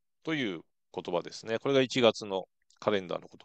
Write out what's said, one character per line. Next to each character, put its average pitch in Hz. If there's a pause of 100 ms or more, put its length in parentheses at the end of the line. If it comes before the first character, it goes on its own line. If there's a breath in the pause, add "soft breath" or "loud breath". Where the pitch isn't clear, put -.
(260)
と 160
い 113
う 80 (300)
言 92
葉 85
で -
す -
ね。 110
こ -
れ 139
が 135
一 127
月 113
の 95 (320)
カ -
レ 104
ン 92
ダ 82
ー -
の -
言 -